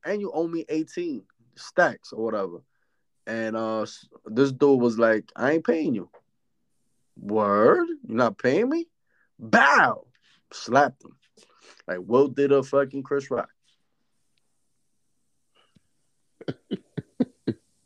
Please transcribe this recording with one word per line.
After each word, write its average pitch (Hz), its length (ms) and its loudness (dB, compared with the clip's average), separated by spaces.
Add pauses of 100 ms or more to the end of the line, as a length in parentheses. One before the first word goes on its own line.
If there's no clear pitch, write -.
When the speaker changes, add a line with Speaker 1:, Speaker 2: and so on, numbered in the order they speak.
Speaker 1:
and 202 160 -6
you 202 120 -8
owe 165 140 -2
me 165 220 -6
eighteen 156 560 -6 (320)
stacks - 560 -2
or 110 120 -6
whatever." 98 380 -6 (640)
And, 110 300 -6
uh, 110 260 -4
s-, - 240 -14 (200)
this 135 260 0
dude 135 280 4
was 120 200 0
like, 110 240 2 (100)
"I 131 180 -2
ain't 160 140 -2
paying 165 280 0
you." 95 140 -8 (1080)
"Word? 107 720 2 (180)
You're 113 100 -8
not 117 220 0
paying 170 300 0
me?" 330 180 -4 (540)
Bow! 175 680 2 (460)
Slapped 131 520 0
him. - 120 -20 (720)
Like 90 140 -6
Will 123 260 4
did 139 240 2
a 139 100 4
fucking 139 400 -2
Chris 139 280 -6
Rock. 120 180 -4 (3000)
Speaker 2:
<laughs> - 300 -10 (1080)